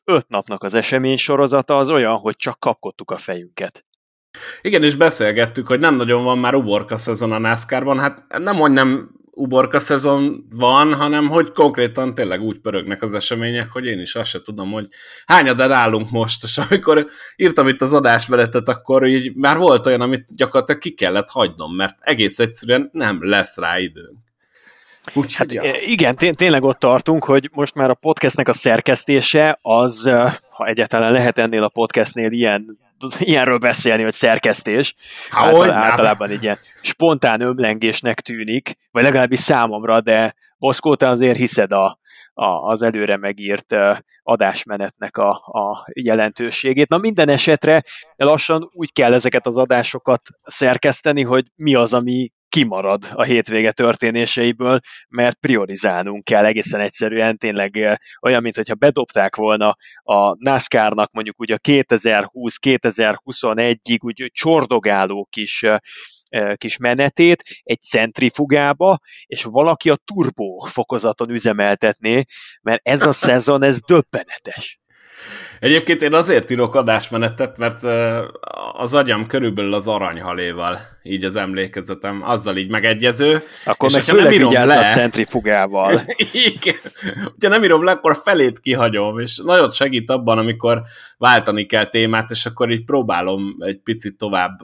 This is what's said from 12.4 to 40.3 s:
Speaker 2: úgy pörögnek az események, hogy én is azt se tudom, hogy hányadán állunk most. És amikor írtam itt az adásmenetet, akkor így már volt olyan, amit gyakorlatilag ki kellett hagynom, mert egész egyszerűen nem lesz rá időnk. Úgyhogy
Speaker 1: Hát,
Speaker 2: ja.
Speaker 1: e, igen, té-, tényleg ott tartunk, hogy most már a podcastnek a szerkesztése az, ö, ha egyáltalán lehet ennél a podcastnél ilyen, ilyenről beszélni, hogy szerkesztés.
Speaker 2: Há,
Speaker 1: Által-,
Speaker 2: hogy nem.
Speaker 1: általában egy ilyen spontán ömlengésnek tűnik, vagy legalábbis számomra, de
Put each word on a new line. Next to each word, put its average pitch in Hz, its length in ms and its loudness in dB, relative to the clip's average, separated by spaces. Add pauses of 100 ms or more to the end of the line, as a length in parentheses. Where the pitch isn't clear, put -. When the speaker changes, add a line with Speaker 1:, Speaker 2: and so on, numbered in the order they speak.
Speaker 2:
úgy 107 180 -6
pörögnek 98 420 -6
az 107 120 -6
események, 117 580 -4
hogy 127 140 -10
én 107 140 -6
is 87 160 -10
azt 117 140 -6
se - 120 -10
tudom, 101 300 -10
hogy 107 160 -8 (380)
hányadán 131 460 4
állunk 110 380 2
most. 113 340 -4
És 117 140 -8
amikor 156 480 2 (300)
írtam 156 320 2
itt 135 140 0
az 135 120 -2
adásmenetet, 120 760 2
akkor 131 380 2
így 127 280 0
már 139 220 2
volt 160 280 4
olyan, 123 160 2
amit 127 340 -4
gyakorlatilag 131 460 0
ki - 120 -10
kellett 98 360 -2
hagynom, 82 460 -4
mert 95 240 -4
egész 110 400 -2
egyszerűen 117 520 -2
nem 101 380 -4
lesz 101 280 0
rá 87 220 -4
időnk. 85 380 -10 (960)
Úgyhogy - 220 -4
Speaker 1:
Hát, - 160 -4
Speaker 2:
ja. 113 100 -6
Speaker 1:
e, 139 200 -2
igen, 165 340 0
té-, 170 180 0
tényleg 156 300 2
ott 135 160 0
tartunk, 160 440 2
hogy 135 300 2
most 143 220 -4
már 135 140 0
a 127 40 4
podcastnek 147 540 -2
a 123 60 2
szerkesztése 139 1080 2
az, 113 440 2
ö, 123 220 4 (220)
ha - 160 -8
egyáltalán 113 460 0
lehet 123 260 2
ennél 113 260 0
a 104 60 0
podcastnél 113 640 -2
ilyen, 110 480 -2 (400)
ilyenről 127 380 2
beszélni, 117 460 0
hogy 110 100 -2
szerkesztés. 113 840 0 (340)
Speaker 2:
Há, 107 120 0
Speaker 1:
Által-, 160 180 6
Speaker 2:
hogy 180 100 4
nem. 98 80 2
Speaker 1:
általában 107 520 2
egy 104 140 -8
ilyen 104 140 -2 (240)
spontán 135 600 2
ömlengésnek 113 800 -2
tűnik, 113 540 -8 (160)
vagy 120 120 2
legalábbis 131 360 2
számomra, 113 640 2
de 110 320 2 (240)